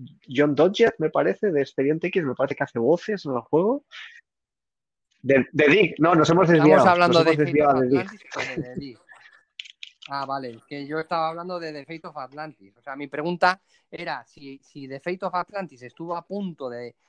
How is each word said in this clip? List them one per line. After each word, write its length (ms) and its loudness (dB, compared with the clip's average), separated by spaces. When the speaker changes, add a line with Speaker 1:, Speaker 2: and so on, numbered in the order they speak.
Speaker 1:
John 220 2
Dodgett, 440 4
me 120 -2
parece, 400 0
de 120 0
Expediente 440 -2
X, 160 -2
me 140 -4
parece 180 -2
que 80 -6
hace 160 -4
voces 480 -2
en 60 -6
el 80 -4
juego. 440 0
De, 300 2
de 160 2
Dig, 320 4
no, 160 4
nos 160 4
hemos 180 4
Speaker 2:
Estamos 160 6
Speaker 1:
desviado, 240 8
Speaker 2:
hablando 300 4
Speaker 1:
nos 60 4
Speaker 2:
de 80 4
Speaker 1:
hemos 60 0
Speaker 2:
Fate 60 2
Speaker 1:
desviado 300 2
Speaker 2:
of 60 2
Speaker 1:
de 80 2
Dig. 100 4
Speaker 2:
Atlantis 380 -8
o 40 -8
de 220 -8
The 180 -12
Dig. 180 -14
Ah, 180 -8
vale, 240 -8
es 160 -18
que 200 -12
yo 120 -6
estaba 300 -4
hablando 320 -8
de 120 -10
The 120 -14
Fate 240 -16
of 80 -18
Atlantis. 600 -16
O 60 -20
sea, 140 -12
mi 100 -10
pregunta 540 0
era 340 -10
si, 340 -20
si 300 -18
The 100 -12
Fate 280 -8
of 80 -6
Atlantis 480 -8
estuvo 340 -12
a 100 -12
punto 420 -8
de, 280 -12